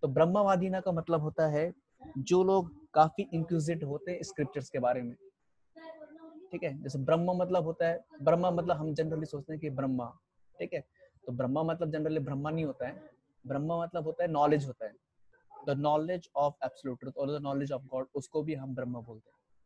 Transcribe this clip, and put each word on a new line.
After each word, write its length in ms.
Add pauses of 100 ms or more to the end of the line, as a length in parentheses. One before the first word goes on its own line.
तो 40
ब्रह्मवादिना 720
का 100
मतलब 300
होता 260
है 260 (440)
जो 260
लोग 300 (200)
काफी 400
इंक्विजिटिव 560
होते 220
हैं 120
स्क्रिप्चर्स 460
के 100
बारे 220
में, 140 (1400)
ठीक 120
है? 100 (100)
जैसे 160
ब्रह्म 420
मतलब 220
होता 240
है, 160 (180)
ब्रह्म 340
मतलब 220
हम 180
generally 320
सोचते 260
हैं 80
कि 80
ब्रह्मा, 400 (500)
ठीक 140
है? 100 (420)
तो 60
ब्रह्मा 320
मतलब 280
generally 340
ब्रह्मा 240
नहीं 160
होता 220
है, 220 (360)
ब्रह्मा 380
मतलब 200
होता 200
है 80
नॉलेज 340
होता 200
है, 80 (720)
the 80
knowledge 520 (100)
of 160 (120)
absolute 340
truth 180
or 100
the 120
knowledge 380
of 160
God, 120 (100)
उसको 280
भी 120
हम 200
ब्रह्म 260
बोलते 280
हैं। 40 (320)